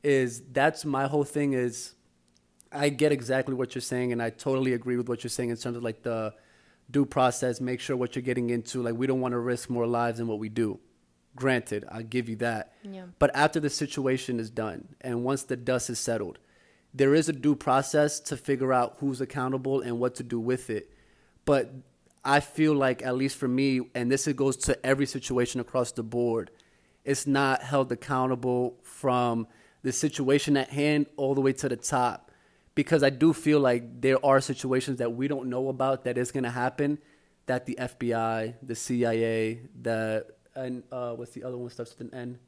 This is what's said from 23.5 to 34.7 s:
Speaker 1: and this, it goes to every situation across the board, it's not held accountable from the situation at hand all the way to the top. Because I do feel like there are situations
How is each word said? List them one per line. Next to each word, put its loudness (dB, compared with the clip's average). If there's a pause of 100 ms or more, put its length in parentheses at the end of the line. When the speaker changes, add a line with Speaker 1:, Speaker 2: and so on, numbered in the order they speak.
Speaker 1:
and 0
this, 0
it 0
goes 2
to -2
every 2
situation -2
across -2
the -4
board, -2 (520)
it's -2
not 2
held 0
accountable 0
from 0 (360)
the 0
situation 2
at 0
hand 2
all 0
the 2
way 4
to -4
the -2
top. -2 (460)
Because 4
I 8
do 4
feel 4
like 0
there 4
are 8
situations -2